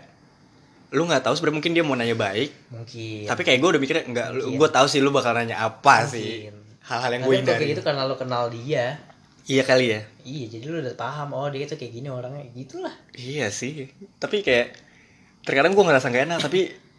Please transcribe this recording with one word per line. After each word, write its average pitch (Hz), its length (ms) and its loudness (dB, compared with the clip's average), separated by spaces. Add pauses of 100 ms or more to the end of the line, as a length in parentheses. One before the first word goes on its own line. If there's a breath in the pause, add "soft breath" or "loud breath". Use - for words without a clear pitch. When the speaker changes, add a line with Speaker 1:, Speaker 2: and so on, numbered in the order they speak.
(880)
Speaker 1:
lu 143 140 0
nggak 160 180 2
tahu 117 140 0
sebenarnya, 156 240 0
mungkin 170 140 -2
dia 165 100 2
mau 143 100 0
nanya 117 220 0
baik. 110 340 -2 (220)
Speaker 2:
Mungkin. 110 540 -12
Speaker 1:
Tapi 123 180 -2
kayak 135 160 4
gue 170 100 4
udah 151 120 2
mikirnya, 156 240 0
"Enggak, 120 260 -4
lu, - 140 -4
Speaker 2:
Mungkin. 131 120 -4
Speaker 1:
gue 147 140 6
tahu 131 160 6
sih 143 120 0
lu 139 120 4
bakal 120 220 2
nanya 113 260 -2
apa 113 400 6
Speaker 2:
Mungkin. 117 100 0
Speaker 1:
sih." 107 200 -6 (540)
Hal-hal 123 280 -4
yang 123 100 -2
Speaker 2:
Tapi 131 60 -2
Speaker 1:
gue 131 80 6
Speaker 2:
lu 120 80 2
kayak 120 160 2
Speaker 1:
hindari. 143 120 0
Speaker 2:
gitu 120 120 -6
karena 143 200 0
lu 135 120 -2
kenal 127 320 -4
dia. 120 380 -4 (580)
Speaker 1:
Iya 135 200 2
kali 131 260 4
ya. 107 120 -2 (200)
Speaker 2:
Iya, 131 280 -10
jadi 113 160 -14
lu 165 140 -8
udah 127 140 -6
paham, 143 380 -8
"Oh, 135 160 -6
dia 139 180 -6
tuh 151 100 -10
kayak 123 180 -12
gini 131 140 -12
orangnya." 131 420 -10
Gitulah. 156 440 -12 (180)
Speaker 1:
Iya 127 380 -6
sih. 135 420 -8 (240)
Tapi 202 240 -4
kayak 123 400 0 (640 soft breath)
terkadang 151 300 4
gue 196 100 6
ngerasa 143 260 6
nggak 123 180 2
enak. 165 160 -2
Tapi 165 300 0 (280)